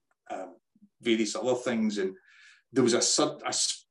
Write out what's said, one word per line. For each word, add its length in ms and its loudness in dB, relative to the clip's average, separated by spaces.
um, 240 -10
various 340 0
other 180 0
things, 440 -2
and 160 -2
there 120 4
was 100 4
a 80 2
sur-, 420 0
a 40 -4
s-, 420 -4